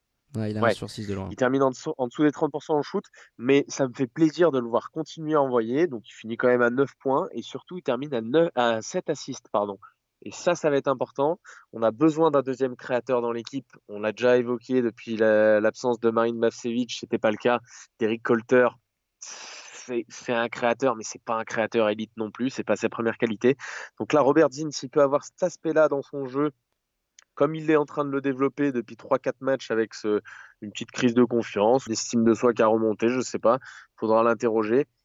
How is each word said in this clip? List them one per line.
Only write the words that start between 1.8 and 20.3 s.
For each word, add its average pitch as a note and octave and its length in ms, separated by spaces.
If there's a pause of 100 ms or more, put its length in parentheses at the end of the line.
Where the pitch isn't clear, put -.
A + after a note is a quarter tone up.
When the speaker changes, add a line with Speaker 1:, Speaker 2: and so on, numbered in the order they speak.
Speaker 2:
en B2+ 100
dessous D3 160
des D3 80
trente D3 200
pour D3+ 120
cent D#3+ 120
en D3 60
shoot, G3+ 220 (340)
mais C3+ 300
ça C#3 200
me B2 60
fait C3+ 140
plaisir D#3 440
de C3+ 80
le A#2 80
voir A2+ 220
continuer D#3 460
à D3 60
envoyer. B2+ 460
Donc, A#2+ 200
il - 60
finit A2+ 240
quand B2+ 100
même B2 140
à A#2+ 100
neuf C3 280
points C#3 340
et A2+ 80
surtout, - 360
il F3+ 60
termine C#3 300
à A#2 80
neuf, D3+ 340
à A#2 260
sept - 280
assists, - 420
pardon. G2+ 260 (480)
Et G#2+ 60
ça, F3 240
ça D#3+ 140
va C#3+ 80
être C3+ 100
important. C#3 520 (340)
On A2+ 100
a A2 80
besoin D#3 400
d'un C#3+ 100
deuxième B2+ 360
créateur B2 440
dans A#2 120
l'équipe. A#2 340 (220)
On G#2 100
l'a G#2+ 140
déjà B2 240
évoqué B2 440
depuis A2+ 360
la, G#2+ 420
l'absence A2+ 400
de A#2 100
Marine A#2 280
Mavcevic. A#2 600
C'était - 200
pas A2+ 120
le G#2+ 60
cas A#2+ 240 (400)
d'Eric A2+ 240
Colter. B2 460 (500)
C'est, - 880
c'est - 240